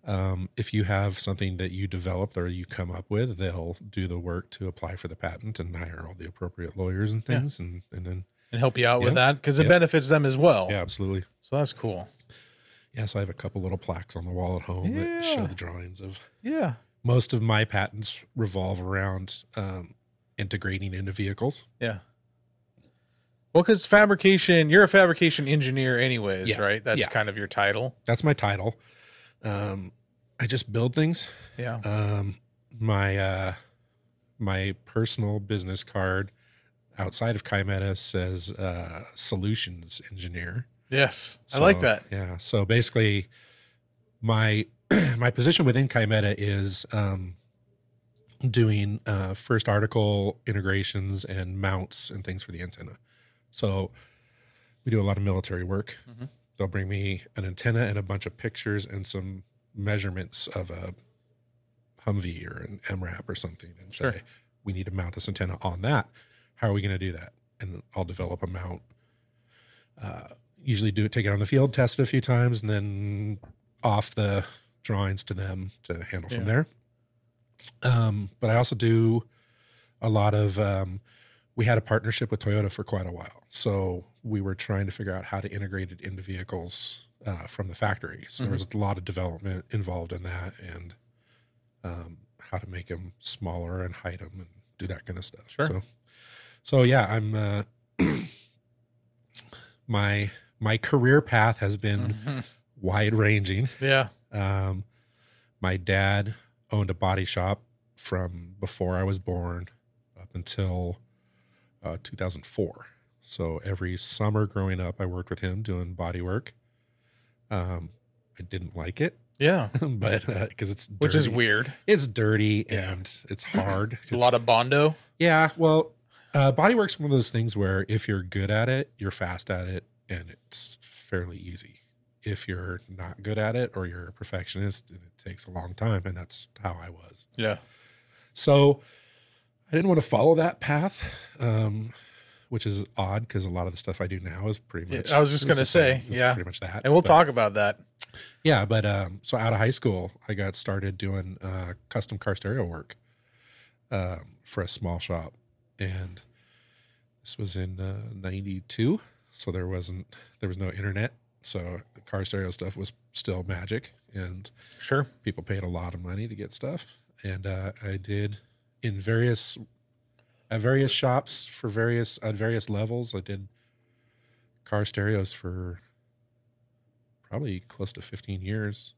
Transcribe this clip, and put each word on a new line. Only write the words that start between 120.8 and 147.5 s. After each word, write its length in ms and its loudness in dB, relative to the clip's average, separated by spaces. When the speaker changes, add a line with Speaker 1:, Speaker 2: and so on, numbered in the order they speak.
Speaker 2:
Which 160 2
is 100 6
Speaker 1:
dirty. 100 0
Speaker 2:
weird. 380 2
Speaker 1:
It's 180 4
dirty 640 2
Speaker 2:
Yeah. 220 -4
Speaker 1:
and 260 -6
it's 120 -8
hard. 560 -2
Speaker 2:
<clears throat> 40 -18
It's 80 -8
a 40 -2
Speaker 1:
It's 60 2
Speaker 2:
lot 140 6
of 100 2
Bondo. 500 6
Speaker 1:
Yeah. 400 6
Well, 360 4
uh, 160 6
body 240 6
work's 240 0
one 100 -2
of 80 6
those 140 4
things 260 0
where 320 2
if 180 0
you're 160 0
good 280 -2
at 180 2
it, 300 0
you're 120 -4
fast 380 -8
at 180 -4
it, 180 -6
and 220 -10
it's 520 -10
fairly 560 -8
easy. 420 -16
If 260 -8
you're 400 -6
not 360 -14
good 160 -4
at 160 0
it 200 -2
or 120 -4
you're 220 -10
a 40 -18
perfectionist, 800 -6
and 100 -20
it 220 -20
takes 240 -14
a 40 -16
long 220 -8
time, 320 0
and 100 -6
that's 320 -12
how 180 -6
I 120 -16
was. 340 -20
Speaker 2:
Yeah. 220 0
Speaker 1:
So 460 8
I 60 -2
didn't 120 2
wanna 120 6
follow 340 6
that 240 0
path, 420 0
um, 540 0
which 180 -4
is 160 -2
odd 320 -2
'cause 160 -4
a 40 -4
lot 160 -4
of 80 -4
the 40 -8
stuff 240 -8
I 60 -4
do 120 -6
now 300 -8
is 100 -4
pretty 320 -10
Speaker 2:
Yeah, 60 -4
Speaker 1:
much 160 -2
Speaker 2:
I 80 8
was 100 6
just 140 2
Speaker 1:
it's 20 -2
Speaker 2:
gonna 140 6
Speaker 1:
the 40 4
same. 360 6
Speaker 2:
say, 80 -16
Speaker 1:
It's 100 0
Speaker 2:
yeah. 140 6
Speaker 1:
pretty 140 -2
much 120 -10
that, 240 -8
Speaker 2:
And 100 4
we'll 80 10
Speaker 1:
but 60 0
Speaker 2:
talk 220 10
about 260 2